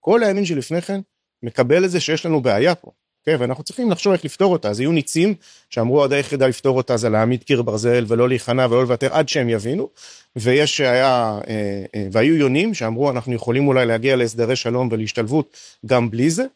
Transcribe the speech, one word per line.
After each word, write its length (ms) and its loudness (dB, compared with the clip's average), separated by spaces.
כל 220 2
הימין 240 0
שלפני 360 -4
כן 180 -6
מקבל 420 2
את 60 0
זה 100 0
שיש 260 -4
לנו 140 0
בעיה 340 2
פה, 160 -14
אוקיי? 160 0
ואנחנו 280 -4
צריכים 260 -4
לחשוב 220 0
איך 120 0
לפתור 280 0
אותה. 180 0
אז 100 -4
היו 120 0
ניצים 420 0
שאמרו, 340 2
"הדרך 120 0
היחידה 300 0
לפתור 300 0
אותה 200 0
זה 120 0
להעמיד 340 2
קיר 200 0
ברזל 460 0
ולא 200 2
להיכנע 380 0
ולא 160 2
לוותר 320 0
עד 140 2
שהם 200 -2
יבינו", 400 -4
ויש 400 2
שהיה, 600 2
אה, 360 -6
אה, 180 -6
והיו 240 4
יונים 380 2
שאמרו, 360 -2
"אנחנו 240 -4
יכולים 340 0
אולי 180 2
להגיע 300 2
להסדרי 400 0
שלום 360 -2
ולהשתלבות 640 -4
גם 240 2
בלי 200 0
זה" 140 -2